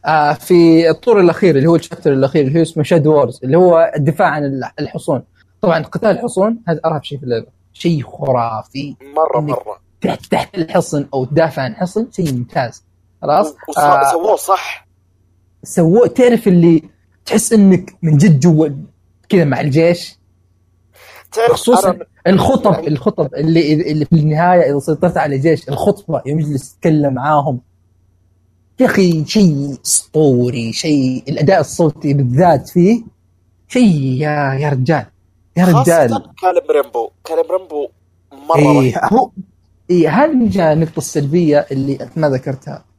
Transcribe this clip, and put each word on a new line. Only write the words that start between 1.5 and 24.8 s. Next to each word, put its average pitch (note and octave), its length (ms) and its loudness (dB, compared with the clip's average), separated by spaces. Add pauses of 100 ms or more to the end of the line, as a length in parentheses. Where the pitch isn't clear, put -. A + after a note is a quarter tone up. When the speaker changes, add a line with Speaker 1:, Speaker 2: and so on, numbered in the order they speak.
Speaker 1:
اللي C3+ 120 2
هو E3 80 4
الشابتر D#3+ 380 -2
الأخير C3+ 340 0
اللي D#3 120 0
هو E3 40 2
اسمه D#3+ 200 -4
شادو D#3 300 2
وورز، C#3 300 0
اللي C#3+ 140 0
هو E3+ 380 4
الدفاع D#3+ 320 0
عن D3 160 -4
ال-، C3+ 360 -8
الحصون. - 440 -6 (380)
طبعا E3 220 0
قتال - 260 -4
الحصون A3+ 580 -2
هذا D#3+ 180 -2
أرهب D#3+ 180 -2
شيء C#3+ 140 -12
في C3 60 -14
اللعبة، A#2 240 -6 (260)
شيء D#3 300 -2
خرافي. B2+ 920 -6 (200)
Speaker 2:
مرة، D#3+ 240 0
Speaker 1:
إنك D3 100 -4
Speaker 2:
مرة. G#2+ 300 -8 (220)
Speaker 1:
تحت، - 240 -6
تحت - 300 -6
الحصن D#3+ 580 -4
أو C3 120 -4
تدافع D3 360 -2
عن B2 140 -8
حصن، G#3+ 360 -6
شيء D#3+ 220 -4
ممتاز. B2 500 -6 (380)
خلاص؟ D#3 260 0
Speaker 2:
و-، - 240 -16
وص-، - 60 -4
Speaker 1:
آه، C#3 340 2
Speaker 2:
سووه F3+ 240 0
صح. - 520 -6 (760)
Speaker 1:
سووه، F#3 440 2
تعرف A#3+ 400 0
اللي E3+ 360 4 (420)
تحس - 280 -2
إنك F#3+ 480 2
من D#3 160 2
جد D3+ 220 4
جوا D#3 300 2 (600)
كذا F3+ 140 2
مع C3+ 180 -2
الجيش. D#3+ 560 0 (1120)
Speaker 2:
تعرف A#3 200 0
Speaker 1:
خصوصا G3 380 2
Speaker 2:
أنا F3+ 160 -6 (220)
Speaker 1:
الخطب، G3 460 2
Speaker 2:
يعني - 140 -4
Speaker 1:
الخطب D3+ 480 -4
اللي، D#3 380 0 (180)
اللي D3+ 140 -2
في E3+ 100 0
النهاية D#3 560 2
إذا C#3+ 80 -2
سيطرت E3 380 -2